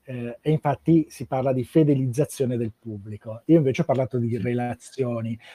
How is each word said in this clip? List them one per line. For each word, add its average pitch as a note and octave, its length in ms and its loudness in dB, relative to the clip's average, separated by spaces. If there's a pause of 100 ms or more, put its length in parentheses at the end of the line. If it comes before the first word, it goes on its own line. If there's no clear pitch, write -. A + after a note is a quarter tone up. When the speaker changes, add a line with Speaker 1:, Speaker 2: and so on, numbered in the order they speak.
Speaker 1:
eh, A#2+ 380 -10
e D3+ 100 0
infatti D#3 580 2
si - 180 -12
parla C3 260 0
di C3 120 -2
fidelizzazione C3 920 2
del A#2 220 -4
pubblico. G#2+ 680 -12
Io D#3+ 100 8
invece C3+ 260 2
ho - 20 -8
parlato B2+ 340 0
di A#2 100 0
Speaker 2:
Sì. A#2 100 -2
Speaker 1:
relazioni. A#2+ 1000 -4 (160)